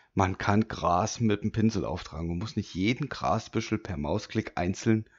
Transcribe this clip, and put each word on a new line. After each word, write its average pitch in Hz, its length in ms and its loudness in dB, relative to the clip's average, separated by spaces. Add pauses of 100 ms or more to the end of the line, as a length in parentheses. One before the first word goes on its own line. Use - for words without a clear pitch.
(140)
man 95 260 2
kann 107 280 4
Gras 90 520 2
mit 104 240 2
dem - 80 0
Pinsel 107 340 2
auftragen. 80 420 -6
Man 85 120 -2
muss 110 160 -6
nicht - 180 -6
jeden 120 340 0
Grasbüschel 110 680 -2
per 90 200 -6
Mausklick 80 580 -2
einzeln 110 500 2 (140)